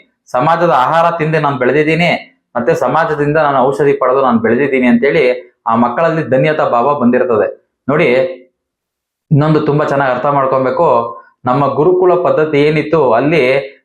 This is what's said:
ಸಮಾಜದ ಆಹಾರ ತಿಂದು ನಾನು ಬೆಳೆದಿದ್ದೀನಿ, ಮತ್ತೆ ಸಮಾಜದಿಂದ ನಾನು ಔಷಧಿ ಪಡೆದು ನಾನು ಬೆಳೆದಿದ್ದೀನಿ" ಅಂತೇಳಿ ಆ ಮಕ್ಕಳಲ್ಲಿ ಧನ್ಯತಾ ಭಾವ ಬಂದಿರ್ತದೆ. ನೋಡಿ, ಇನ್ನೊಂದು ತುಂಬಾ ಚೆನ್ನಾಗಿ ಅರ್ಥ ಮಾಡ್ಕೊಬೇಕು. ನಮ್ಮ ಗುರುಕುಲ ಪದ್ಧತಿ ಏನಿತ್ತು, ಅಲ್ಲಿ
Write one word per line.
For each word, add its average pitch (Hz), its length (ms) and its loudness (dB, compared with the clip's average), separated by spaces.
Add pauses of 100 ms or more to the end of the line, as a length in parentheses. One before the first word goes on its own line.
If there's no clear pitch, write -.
(260)
ಸಮಾಜದ 165 440 0
ಆಹಾರ 160 460 0
ತಿಂದು 156 240 -2
ನಾನು 139 180 -2
ಬೆಳೆದಿದ್ದೀನಿ, 151 520 0 (460)
ಮತ್ತೆ 120 180 0
ಸಮಾಜದಿಂದ 147 600 -2
ನಾನು 143 220 0
ಔಷಧಿ 139 340 2
ಪಡೆದು 135 300 0
ನಾನು 123 160 2
ಬೆಳೆದಿದ್ದೀನಿ" 123 480 0
ಅಂತೇಳಿ 123 680 0 (120)
ಆ 113 80 0
ಮಕ್ಕಳಲ್ಲಿ 160 560 0
ಧನ್ಯತಾ 151 380 0
ಭಾವ 127 320 0
ಬಂದಿರ್ತದೆ. 120 480 0 (400)
ನೋಡಿ, 151 200 0 (1200)
ಇನ್ನೊಂದು 151 300 2
ತುಂಬಾ 147 240 0
ಚೆನ್ನಾಗಿ 139 280 -2
ಅರ್ಥ 123 140 -4
ಮಾಡ್ಕೊಬೇಕು. 131 600 0 (580)
ನಮ್ಮ 127 300 0
ಗುರುಕುಲ 180 480 2
ಪದ್ಧತಿ 147 360 0
ಏನಿತ್ತು, 151 540 0
ಅಲ್ಲಿ 143 300 0 (420)